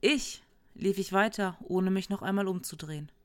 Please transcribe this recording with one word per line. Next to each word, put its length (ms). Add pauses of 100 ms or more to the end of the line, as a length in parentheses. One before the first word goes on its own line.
Ich 400 (340)
lief 220
ich 160
weiter, 480
ohne 280
mich 200
noch 120
einmal 260
umzudrehen. 640 (140)